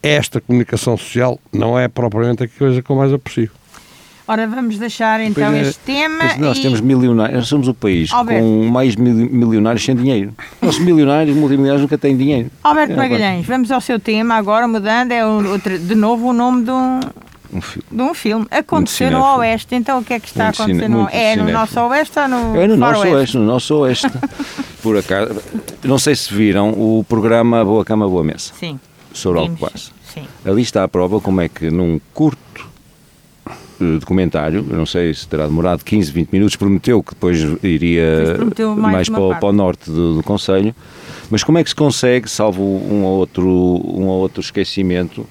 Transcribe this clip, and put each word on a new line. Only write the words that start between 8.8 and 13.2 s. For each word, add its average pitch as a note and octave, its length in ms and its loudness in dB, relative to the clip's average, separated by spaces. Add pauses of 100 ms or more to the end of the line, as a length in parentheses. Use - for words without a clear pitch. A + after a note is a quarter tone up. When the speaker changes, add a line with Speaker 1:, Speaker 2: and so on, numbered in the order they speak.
Speaker 3:
mil-, A#2+ 320 2
milionários A#2 560 2
sem C3 120 0
dinheiro. A2+ 400 0 (260)
Os D3+ 160 0
milionários, D3+ 580 4
multimilionários C#3 460 2
nunca C#3+ 160 0
têm C#3 180 0
dinheiro. B2+ 360 0 (120)
Speaker 2:
Alberto D4+ 300 2
Speaker 3:
É, - 20 -2
Speaker 2:
Magalhães, G#3+ 520 0